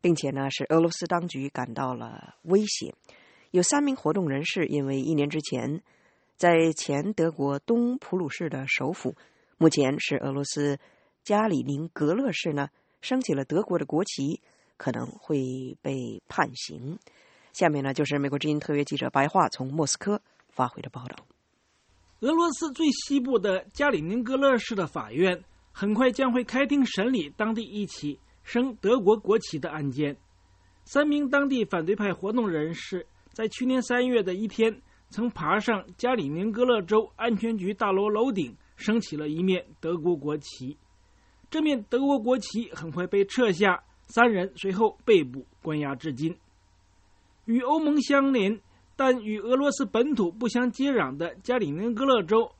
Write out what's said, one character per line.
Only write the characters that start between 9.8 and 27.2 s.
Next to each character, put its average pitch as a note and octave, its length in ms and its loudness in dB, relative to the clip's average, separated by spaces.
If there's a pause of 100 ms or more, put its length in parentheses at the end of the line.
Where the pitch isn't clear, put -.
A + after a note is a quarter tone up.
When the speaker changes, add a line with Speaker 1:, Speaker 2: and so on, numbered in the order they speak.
Speaker 1:
是 C#3+ 160 -2
俄 C3+ 160 -4
罗 C#3+ 100 -4
斯 C#3+ 340 -2 (460)
加 G#3+ 240 2
里 C#3+ 160 0
宁 C#3+ 300 -4
格 D3+ 200 0
勒 A#3 200 0
市 - 180 -4
呢， C#3+ 160 -2 (320)
升 C4 220 -2
起 F3 120 -2
了 C#3 120 -2
德 E3 160 0
国 F3 180 -2
的 C#3+ 60 -4
国 D#3+ 180 0
旗， D3 380 -4 (340)
可 - 160 -4
能 A#2 160 -6
会 C3 760 -6
被 B2 460 -6
判 - 260 -2
刑。 B2+ 460 -12 (540)
下 E3+ 160 2
面 C#3+ 140 -2
呢， C3+ 80 -2
就 C#3+ 140 0
是 C#3+ 140 -2
美 C#3 100 -2
国 C#3+ 80 -4
之 D3 100 -2
音 D3 120 0
特 D3 160 -4
约 C#3+ 100 0
记 - 100 -6
者 B2+ 140 -4
白 C#3 180 2
桦 D#3 220 2
从 C3 240 -8
莫 D#3 140 0
斯 - 100 -4
科 G3+ 240 -4 (260)
发 B2+ 200 -2
回 - 160 -10
的 B2 80 -12
报 B2 140 -12
道。 - 200 -16 (960)
Speaker 2:
俄 C4 120 0
罗 E4 200 2
斯 D4 200 -4
最 D#4+ 200 0
西 - 280 -2
部 B3 200 0
的 F#3+ 340 -2
加 C#4+ 160 2
里 G3+ 100 2
宁 G3 240 -2
格 C4 140 -2
勒 C4+ 220 4
市 - 160 -6
的 F#3 100 0
法 A2+ 260 -8
院 F3+ 320 2 (280)
很 G3+ 200 -2
快 B3+ 200 4
将 C4 200 0
会 B3 120 0
开 C4+ 240 0
庭 C#4+ 180 4
审 G#3+ 260 0
理 D#3+ 240 -2